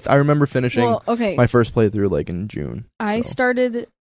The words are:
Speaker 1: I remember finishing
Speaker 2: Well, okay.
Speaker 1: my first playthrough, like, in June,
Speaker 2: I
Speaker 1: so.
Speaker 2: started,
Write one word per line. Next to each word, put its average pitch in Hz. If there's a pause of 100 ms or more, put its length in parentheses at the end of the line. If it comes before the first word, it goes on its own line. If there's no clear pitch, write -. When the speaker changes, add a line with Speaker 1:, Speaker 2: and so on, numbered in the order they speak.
Speaker 1:
I 139
remember 147
finishing 127
Speaker 2:
Well, 233
okay. 233
Speaker 1:
my 123
first 117
playthrough, 104
like, 78
in 87
June, 71 (140)
Speaker 2:
I 214
Speaker 1:
so. 233
Speaker 2:
started, 247 (260)